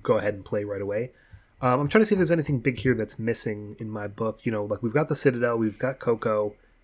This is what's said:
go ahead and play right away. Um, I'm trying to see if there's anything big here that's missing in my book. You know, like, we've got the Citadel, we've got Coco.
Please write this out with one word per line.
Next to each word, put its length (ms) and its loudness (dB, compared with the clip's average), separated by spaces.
go 160 2
ahead 160 -2
and 100 -14
play 180 -2
right 180 -6
away. 300 -4
Um, 200 2
I'm 80 0
trying 160 6
to 20 2
see 80 2
if 60 2
there's 120 4
anything 280 2
big 180 -2
here 160 2
that's 240 -4
missing 640 -4
in 100 -8
my 160 -6
book. 380 -4
You 80 0
know, 140 -2
like, 180 -4
we've 100 -2
got 160 2
the 60 0
Citadel, 420 2
we've 220 0
got 180 -2
Coco. 560 0